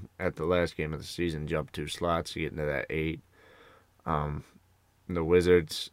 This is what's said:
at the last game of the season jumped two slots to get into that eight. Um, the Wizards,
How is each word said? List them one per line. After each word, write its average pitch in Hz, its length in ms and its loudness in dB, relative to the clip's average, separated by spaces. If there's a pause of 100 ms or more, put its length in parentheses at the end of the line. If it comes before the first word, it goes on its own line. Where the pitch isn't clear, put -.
(200)
at 90 180 -2
the 78 80 -2
last 87 320 2
game 78 160 -4
of 71 60 -6
the 67 60 -12
season 78 420 -2
jumped 78 260 -2
two 76 140 -6
slots 82 460 -2
to 80 80 -4
get 76 100 -4
into 76 140 -4
that 71 240 -2
eight. 80 320 -2 (840)
Um, 76 380 -2 (640)
the 85 160 -2
Wizards, 87 680 4